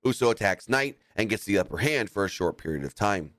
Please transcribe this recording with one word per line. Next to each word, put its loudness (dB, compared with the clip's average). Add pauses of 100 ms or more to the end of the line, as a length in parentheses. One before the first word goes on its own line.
Uso 4
attacks 0
Knight 0 (200)
and -2
gets -2
the 2
upper -2
hand 0
for -2
a -2
short -2
period -6
of -10
time. 0